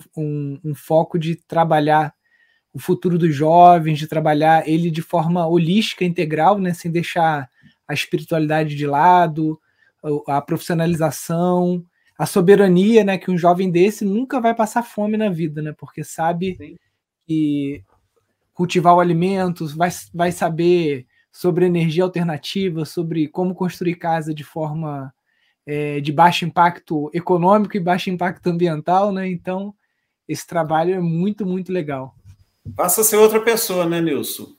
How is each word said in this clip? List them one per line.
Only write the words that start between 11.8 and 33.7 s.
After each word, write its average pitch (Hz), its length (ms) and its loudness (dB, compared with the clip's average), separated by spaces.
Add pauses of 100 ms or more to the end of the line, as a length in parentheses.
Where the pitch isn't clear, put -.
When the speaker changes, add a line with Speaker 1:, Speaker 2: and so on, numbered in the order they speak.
Speaker 1:
a 151 80 -2
soberania, 202 800 6
né, 196 140 0
que - 140 -6
um 180 60 0
jovem 175 340 2
desse 196 340 2
nunca 247 340 -2
vai 226 140 2
passar 226 300 -2
fome 214 340 -4
na 214 120 0
vida, 156 320 -4
né, 151 160 -8
porque - 260 -14
sabe 175 560 -4
Speaker 2:
Sim. 151 180 -20 (480)
Speaker 1:
que 147 580 -4 (720)
cultivar 175 400 2
o 175 60 6
alimento, 175 640 0 (100)
vai, 175 140 0 (240)
vai 175 180 0
saber 165 760 0 (240)
sobre 175 340 0
energia 170 380 0
alternativa, 170 800 -4
sobre 165 420 -4
como 185 280 -4
construir 175 400 -4
casa 165 380 -4
de 151 100 -12
forma, 151 720 -8 (520)
é, 147 360 -6
de 147 100 -4
baixo 170 320 4
impacto 170 720 0
econômico 185 640 2
e - 20 -2
baixo 180 300 -2
impacto 180 380 -6
ambiental, 175 640 0
né? 190 160 -6
Então, 185 440 -8 (540)
esse 147 180 -8
trabalho 165 480 0
é 190 60 -2
muito, 180 460 -2
muito 185 260 -6
legal. 143 420 -6 (640)
Speaker 2:
Passa 175 260 0
a - 20 2
ser 214 120 2
outra 214 240 6
pessoa, 202 460 0